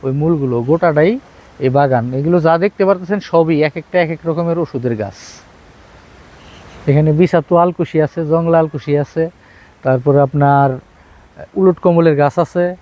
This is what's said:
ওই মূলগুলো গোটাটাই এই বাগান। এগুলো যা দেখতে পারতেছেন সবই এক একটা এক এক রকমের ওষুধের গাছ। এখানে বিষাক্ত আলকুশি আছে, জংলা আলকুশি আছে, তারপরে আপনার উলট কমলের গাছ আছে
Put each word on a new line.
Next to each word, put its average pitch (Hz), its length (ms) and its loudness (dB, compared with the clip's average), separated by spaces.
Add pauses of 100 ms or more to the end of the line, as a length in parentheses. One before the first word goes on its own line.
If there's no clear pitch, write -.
ওই 135 100 -4
মূলগুলো 143 500 -2
গোটাটাই 160 500 2 (480)
এই 135 100 0
বাগান। 131 340 0 (100)
এগুলো 151 260 0
যা 160 180 2
দেখতে 202 260 -2
পারতেছেন 190 360 -2
সবই 165 420 0
এক 151 140 -2
একটা 170 220 -8
এক 165 120 0
এক 165 160 -10
রকমের 165 320 -4
ওষুধের 127 380 -4
গাছ। 101 220 -8 (1700)
এখানে 151 260 2
বিষাক্ত 165 420 0
আলকুশি 170 480 0
আছে, 151 240 -4
জংলা 165 320 0
আলকুশি 156 400 -2
আছে, 147 240 -4 (600)
তারপরে 131 380 2
আপনার 139 480 2 (880)
উলট 185 260 2
কমলের 165 360 2
গাছ 143 220 0
আছে 175 260 -2 (180)